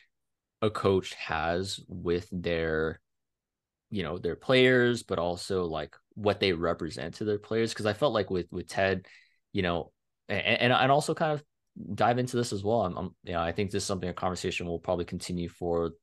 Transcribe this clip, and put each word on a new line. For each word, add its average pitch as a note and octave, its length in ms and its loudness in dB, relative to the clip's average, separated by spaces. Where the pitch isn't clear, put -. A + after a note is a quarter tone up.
a A2 80 2
coach G2 460 2
has E2+ 760 -2
with F2 420 -2
their, E2 720 -2
you G2 140 -4
know, D#2+ 140 -4
their E2+ 200 -4
players, B2+ 680 4
but F2+ 160 -2
also, F2 460 -2
like, D#2 300 -6
what G2+ 260 2
they F#2+ 140 4
represent E2 600 -2
to A2 100 -6
their G#2 140 0
players. A2+ 340 -2
'Cause G#2+ 120 -6
I G#2 80 2
felt C3 200 2
like G#2 160 0
with, F2+ 220 -2
with F2 160 -8
Ted, F#2+ 400 0
you G2+ 100 0
know, F2 300 0
a-, G#2 40 -2
a-, G2+ 300 2
and, B2 80 6
and B2+ 200 4
also D3+ 220 2
kind D#3 200 0
of C#3+ 100 -6
dive A#2 220 4
into B2+ 180 -2
this A#2+ 160 0
as G#2 120 -4
well. A2 200 2
I'm, F2 140 -2
I'm, F2 260 -8
you F2 100 -8
know, E2 80 0
I E2+ 120 0
think G2 180 -2
this G2 120 -2
is - 40 -4
something, F2+ 220 -2
a E2+ 40 -6
conversation F2+ 540 -4
we'll E2+ 120 -4
probably F2 260 -2
continue F2 440 -6
for E2+ 420 -2